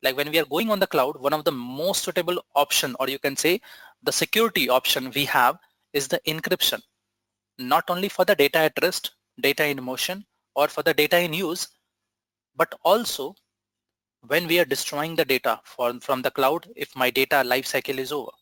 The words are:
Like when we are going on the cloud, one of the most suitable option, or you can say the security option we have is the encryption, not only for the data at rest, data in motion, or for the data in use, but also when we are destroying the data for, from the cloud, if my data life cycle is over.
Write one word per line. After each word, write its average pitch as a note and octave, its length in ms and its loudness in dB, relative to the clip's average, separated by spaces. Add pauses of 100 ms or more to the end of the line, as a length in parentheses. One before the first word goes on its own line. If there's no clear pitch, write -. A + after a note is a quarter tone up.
Like C3 140 0
when C#3+ 160 -4
we D#3+ 80 4
are D#3 60 0
going C#3+ 260 -2
on G3+ 80 0
the F#3+ 80 2
cloud, C#3+ 320 0
one C#3 140 0
of D3+ 100 -2
the E3 80 0
most C3+ 520 -4
suitable F3 380 -2 (140)
option, C#3+ 440 2
or C3 100 0
you C#3 100 -6
can C#3 160 -4
say F3 240 0 (440)
the C#3 100 0
security F3+ 560 0
option C3 440 0
we C#3+ 120 0
have C3+ 320 4 (340)
is - 160 -2
the - 200 -2
encryption, D#3+ 540 -2 (760)
not C3+ 320 0
only F#3 180 -2
for F#3+ 160 0
the G3 120 4
data C#3+ 240 4
at D#3 220 2
rest, - 300 -2 (300)
data C#3 240 2
in C3+ 180 -4
motion, D3+ 420 -6 (300)
or D3 140 2
for - 140 -6
the D#3+ 100 2
data D3+ 260 4
in F3 140 -2
use, F3+ 340 -4 (880)
but E3 180 0 (100)
also F#3+ 520 0 (920)
when D#3+ 200 0
we E3+ 120 2
are E3+ 60 4
destroying D3 500 -4
the D#3+ 100 2
data B2+ 400 0
for, A#2+ 340 -4
from C3 220 -2
the B2+ 100 -2
cloud, C#3+ 360 0 (100)
if - 180 -10
my B2+ 140 2
data C3+ 340 2
life B2+ 220 0
cycle C3+ 340 -4
is C3 140 -6
over. C#3 180 -6 (100)